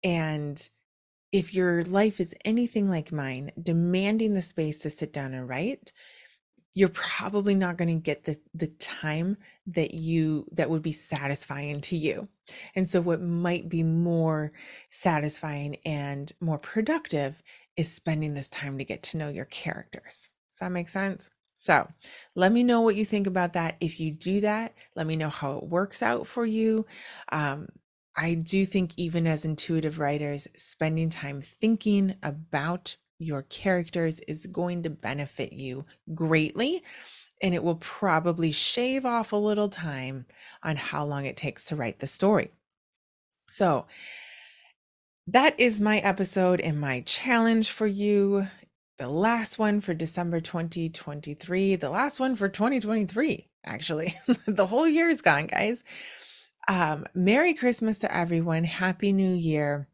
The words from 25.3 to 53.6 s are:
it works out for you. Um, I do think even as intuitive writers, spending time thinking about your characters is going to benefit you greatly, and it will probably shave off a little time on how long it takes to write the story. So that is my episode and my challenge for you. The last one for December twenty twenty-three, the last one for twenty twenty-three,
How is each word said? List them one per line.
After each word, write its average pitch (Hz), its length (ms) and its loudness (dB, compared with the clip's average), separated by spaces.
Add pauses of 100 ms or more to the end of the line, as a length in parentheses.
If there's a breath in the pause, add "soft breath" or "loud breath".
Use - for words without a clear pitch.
it - 60 -8
works 175 400 -2
out 240 240 0
for 233 180 -2
you. 220 400 2 (440 loud breath)
Um, 147 400 -4 (480)
I 165 180 0
do 185 300 2
think 185 320 0
even 165 300 0
as 156 160 0
intuitive 156 560 -2
writers, 147 560 -2
spending 160 540 0
time 139 320 -8
thinking 202 840 2
about 156 720 -4 (240)
your 151 240 -4
characters 170 800 -2
is 156 240 -10
going 175 380 -4
to 165 60 -2
benefit 143 640 -6
you 131 320 -8 (280 soft breath)
greatly, 160 720 2 (580 loud breath)
and 190 120 2
it 170 100 0
will 170 120 2
probably 165 800 0
shave 254 520 0
off 233 280 0
a 208 40 2
little 208 320 2
time 135 560 -6 (380 loud breath)
on 156 140 -2
how 147 260 -4
long 143 220 -4
it 131 100 -6
takes - 300 -6
to 156 100 -6
write 120 240 -4
the 135 80 -6
story. 190 440 2 (1000)
So 165 340 2 (1400 loud breath)
that 254 320 4
is 220 220 4
my 214 180 4
episode 185 600 2
and 151 180 0
my 135 220 -2
challenge 226 680 2
for 214 160 0
you. 202 600 2 (500 loud breath)
The 127 120 -6
last 214 500 0
one 208 220 2
for 185 120 -2
December 170 460 -2
twenty 165 500 -4
twenty-three, 165 840 -2
the 220 140 -2
last 247 280 0
one 262 200 0
for 196 100 0
twenty 233 320 2
twenty-three, 214 720 0 (160)